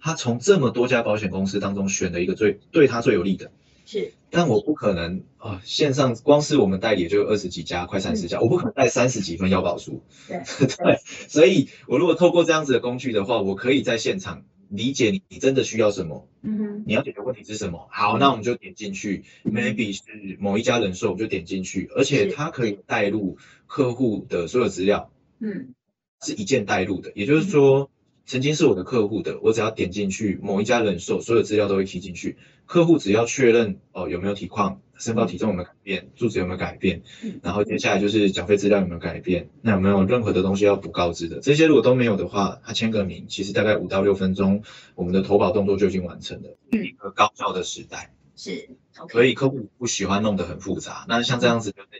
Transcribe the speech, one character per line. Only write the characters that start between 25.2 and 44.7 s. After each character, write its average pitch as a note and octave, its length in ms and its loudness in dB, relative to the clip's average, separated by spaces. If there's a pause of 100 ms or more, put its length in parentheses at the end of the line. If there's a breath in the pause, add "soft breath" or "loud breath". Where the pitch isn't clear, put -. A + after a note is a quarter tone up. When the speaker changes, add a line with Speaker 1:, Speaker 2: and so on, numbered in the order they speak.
Speaker 2:
是。 A3 60 -8
嗯。 F3+ 280 -10 (480)
Speaker 1:
是 - 120 -8
一 G#2+ 100 -8
键 A2 200 0
带 F#2+ 200 -2
入 F#2 160 -4
的， - 160 -14
也 G2+ 100 -6
就 D#3 140 4
是 F#3+ 100 -2
说， C#3 300 6
Speaker 2:
嗯。 C#3+ 80 -4 (380)
Speaker 1:
曾 B2+ 140 -4
经 C#3+ 140 0
是 E3 100 2
我 A2 120 6
的 F#2 80 -6
客 A2+ 240 0
户 G#2 140 -4
的， - 200 -8
我 A2 100 4
只 A2 80 0
要 G#2+ 120 0
点 F#2 180 -2
进 G2+ 180 -4
去 F#2+ 320 -2
某 G2+ 200 -2
一 G#2+ 40 0
家 A#2+ 140 2
人 G2 220 0
寿， G2+ 200 -4
所 A#2 140 -2
有 G#2+ 80 6
资 G#2 140 -2
料 G#2 100 4
都 F#2+ 80 0
会 F#2+ 100 2
踢 F#2+ 140 -8
进 F2+ 160 -12
去。 - 220 -10 (280 soft breath)
客 E3+ 220 4
户 E3 100 6
只 G2+ 140 0
要 A2 160 4
确 B2+ 240 4
认， A2 300 4 (100)
哦， F2+ 180 -8
有 F2 120 -6
没 G2 80 -4
有 G2+ 60 -2
体 - 120 -10
况， - 340 -4 (160)
申 A2+ 200 -6
报 - 100 2
体 F2+ 100 -6
重 G#2+ 140 -2
有 F2+ 60 -2
没 F2 60 -6
有 - 20 -10
改 - 180 -20
变， F#2+ 200 -6
Speaker 2:
嗯。 - 120 -20
Speaker 1:
住 A#2+ 140 0
址 G2 100 -4
有 F2+ 80 -2
没 F2+ 60 -4
有 F2+ 40 -6
改 F2 200 -6
变， F2+ 260 -2 (220 loud breath)
Speaker 2:
嗯。 - 180 -10
Speaker 1:
然 F#2 100 -4
后 G#2 120 2
接 - 140 -4
下 - 140 0
来 F#2+ 80 2
就 G2+ 80 2
是 G2+ 220 4
缴 F2+ 160 -4
费 G#2 100 4
资 G2 120 2
料 G2+ 100 6
有 F#2 80 0
没 E2+ 80 -6
有 E2+ 60 -10
改 E2+ 180 -6
变， F2+ 320 -4 (120)
那 A2+ 100 2
有 F#2+ 80 4
没 G2 80 2
有 G2 160 4
任 A#2+ 180 2
何 G2+ 100 0
的 G2 100 2
东 F#2+ 120 0
西 G2+ 100 2
要 G2+ 120 6
补 E2+ 160 -6
告 F2 200 0
知 E2+ 140 -8
的， D#2+ 140 -10
这 D3 160 2
些 D#3+ 100 6
如 D#3 80 8
果 B2+ 80 6
都 B2+ 140 6
没 B2 80 2
有 A2 100 2
的 F#2 140 -2
话， G2 360 -2
他 A2 80 -12
签 A2+ 200 -2
个 G#2 100 0
名， F2 240 -8
其 - 160 -8
实 G2 100 -8
大 G2+ 120 2
概 G#2+ 120 2
五 F2+ 120 -4
到 G2 120 -2
六 G2+ 140 4
分 F#2 180 0
钟， G2 300 2 (320 loud breath)